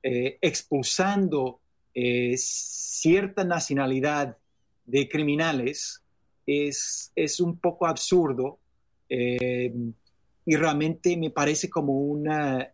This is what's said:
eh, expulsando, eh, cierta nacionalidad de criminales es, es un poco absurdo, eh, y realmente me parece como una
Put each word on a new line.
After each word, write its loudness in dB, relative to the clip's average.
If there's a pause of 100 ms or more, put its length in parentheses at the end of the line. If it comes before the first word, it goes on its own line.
eh, 0
expulsando, 0 (340)
eh, 2
cierta 0
nacionalidad 0 (480)
de 0
criminales -2 (420)
es, -2
es 0
un 0
poco 0
absurdo, 2 (500)
eh, 0 (720)
y 4
realmente 2
me -2
parece 0
como 0
una 0